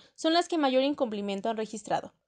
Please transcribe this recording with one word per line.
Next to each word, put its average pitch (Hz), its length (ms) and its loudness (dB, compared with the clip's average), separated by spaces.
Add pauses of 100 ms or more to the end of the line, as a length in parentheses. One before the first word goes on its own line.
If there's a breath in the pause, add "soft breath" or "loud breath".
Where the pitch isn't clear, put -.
(140 soft breath)
son 320 180 0
las 339 160 2
que 349 80 -2
mayor 262 280 4
incumplimiento 214 680 -2
han 214 80 -4
registrado. 208 560 -4 (140)